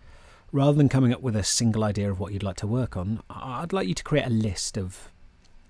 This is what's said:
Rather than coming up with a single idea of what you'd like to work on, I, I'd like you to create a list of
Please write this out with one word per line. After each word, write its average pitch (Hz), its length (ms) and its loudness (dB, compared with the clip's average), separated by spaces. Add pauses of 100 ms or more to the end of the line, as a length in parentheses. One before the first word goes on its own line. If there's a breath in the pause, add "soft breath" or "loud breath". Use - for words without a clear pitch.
(540 soft breath)
Rather 143 240 4
than 143 100 8
coming 127 260 4
up - 80 -6
with 123 140 -2
a 101 80 0
single 110 400 2
idea 101 260 0
of 95 100 -4
what 98 120 -6
you'd 98 120 -4
like 98 140 -4
to 104 100 -6
work 117 280 -2
on, 98 340 -4
I, 123 340 -8
I'd 175 100 -8
like 190 140 -2
you 180 60 0
to - 100 -8
create 143 220 0
a 131 40 -4
list 110 480 -2
of 92 340 -8 (580)